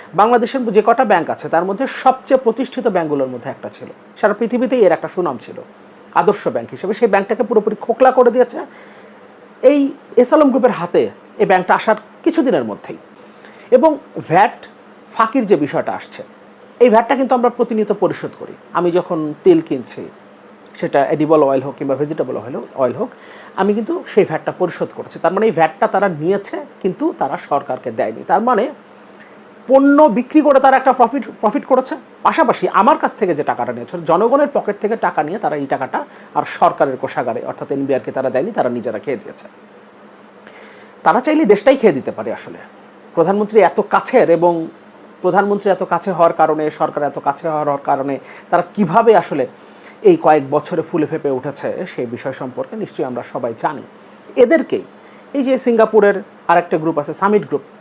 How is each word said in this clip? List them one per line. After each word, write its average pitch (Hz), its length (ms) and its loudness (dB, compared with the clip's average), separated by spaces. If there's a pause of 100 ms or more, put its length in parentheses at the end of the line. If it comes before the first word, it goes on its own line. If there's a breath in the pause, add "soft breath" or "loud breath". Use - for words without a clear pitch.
(140 loud breath)
বাংলাদেশের 233 520 2
যে 208 200 2
কটা 226 180 4
ব্যাংক 170 260 2
আছে, 143 180 -8
তার 165 160 0
মধ্যে 196 220 -4
সবচেয়ে 262 520 0
প্রতিষ্ঠিত 240 500 -4
ব্যাংকগুলোর 151 400 -2
মধ্যে 127 220 -10
একটা 117 180 -12
ছিল, - 200 -18 (280)
সারা 208 180 0
পৃথিবীতেই 240 460 -2
এর 180 120 6
একটা 156 160 -4
সুনাম 151 300 -4
ছিল - 240 -18 (520)
আদর্শ 120 340 0
ব্যাংক 117 220 -4
হিসেবে। 185 240 -6
সেই 226 140 0
ব্যাংকটাকে 202 340 -2
পুরোপুরি 214 380 0
খোকলা 254 300 2
করে 247 200 4
দিয়েছে 254 360 -2 (960 loud breath)
এই 277 300 4 (240)
এস 247 160 4
আলম 302 180 6
গ্রুপের 233 200 2
হাতে, 160 400 0 (280)
এই 208 80 2
ব্যাংকটা 185 280 2
আসার 214 220 0 (280)
কিছুদিনের 247 400 0
মধ্যেই। 104 320 -12 (760 loud breath)
এবং 294 280 4 (300)
ভ্যাট 196 400 0 (460)
ফাঁকির 226 320 0
যে 185 100 4
বিষয়টা 143 360 -2
আসছে, - 300 -14 (580)
এই 247 100 6
ভ্যাটটা 240 260 2
কিন্তু 262 180 0
আমরা 240 140 2
প্রতিনিয়ত 220 440 -2
পরিশোধ 165 460 -4
করি। - 140 -16 (200)
আমি 170 180 0
যখন 160 440 -2 (100)
তেল 165 160 8
কিনছি, 123 480 -8 (640)
সেটা 147 320 0
এডিবল 156 360 2
অয়েল 135 200 2
হোক 139 160 -8
কিংবা 135 180 -4
ভেজিটেবল 143 400 -4
অয়েল 117 180 -12
হোক, 214 200 -12
অয়েল 123 220 -2
হোক, 226 140 -6 (460 loud breath)
আমি 202 180 0
কিন্তু 247 300 -6 (100)
সেই 190 100 4
ভ্যাটটা 156 280 -4
পরিশোধ - 420 -4
করেছি। - 240 -14
তার 165 140 0
মানে 208 140 0
এই 214 60 2
ভ্যাটটা 160 340 0
তারা 202 220 0
নিয়েছে, 196 580 -4 (160)
কিন্তু 226 360 -2
তারা 139 180 -4
সরকারকে 135 540 -6
দেয়নি। 110 360 -6
তার 185 140 2
মানে 247 320 0 (920 loud breath)
পণ্য 277 360 6
বিক্রি 294 380 2
করে 269 200 4
তারা 269 160 4
একটা 254 160 2
প্রফিট, 247 300 0 (180)
প্রফিট 220 240 -2
করেছে, 262 320 0 (260)
পাশাপাশি 220 460 0
আমার 254 300 2
কাছ - 180 -4
থেকে 180 180 0
যে 143 80 -4
টাকাটা 127 300 -4
নিয়েছে, 120 340 -10
জনগণের 233 460 2
পকেট 202 280 -4
থেকে 220 160 -2
টাকা 175 260 -2
নিয়ে 160 160 -6
তারা 151 180 -4
এই 143 100 -6
টাকাটা 139 380 -6 (300 loud breath)
আর 143 100 -2
সরকারের 139 520 0
কোষাগারে, 123 460 -6
অর্থাৎ 127 300 -10
এনবিআরকে 139 400 -4
তারা 131 180 -4
দেয়নি, 139 200 -2
তারা 143 180 -2
নিজেরা 120 300 -6
খেয়ে 127 180 -6
দিয়েছে। - 320 -16 (1500 loud breath)
তারা 180 180 2
চাইলে 311 240 2
দেশটাই 208 320 4
খেয়ে 214 160 4
দিতে 123 180 -6
পারে 110 220 -6
আসলে। 90 260 -14 (560)
প্রধানমন্ত্রী 202 460 2
এত 180 200 4 (100)
কাছের 196 400 2
এবং 170 380 2 (540)
প্রধানমন্ত্রী 202 480 0
এত 180 120 -2
কাছে 180 300 -4
হওয়ার 170 200 2
কারণে, 156 380 0
সরকার 156 320 -4
এত 139 160 -4
কাছে 143 300 -4
হওয়ার 147 360 -2
কারণে 139 340 -2 (320 loud breath)
তারা 175 120 2 (120)
কিভাবে 208 420 4
আসলে 147 300 -2 (560 loud breath)
এই 185 200 6
কয়েক 151 280 2
বছরে 151 320 -2
ফুলে 160 240 -2
ফেঁপে 151 240 -4
উঠেছে, 131 640 -6
সেই 131 120 -6
বিষয় 120 260 -8
সম্পর্কে 135 440 -10
নিশ্চয়ই 170 300 -6
আমরা 123 160 -8 (100)
সবাই 123 260 -6
জানি। 151 240 -6 (540 loud breath)
এদেরকেই, 247 460 2 (500 loud breath)
এই 277 100 -2
যে 262 160 0
সিঙ্গাপুরের 214 640 2 (260)
আরেকটা 175 300 2
গ্রুপ 156 200 -4
আছে, 151 140 -4
সামিট 196 340 0
গ্রুপ, 139 140 -4 (200)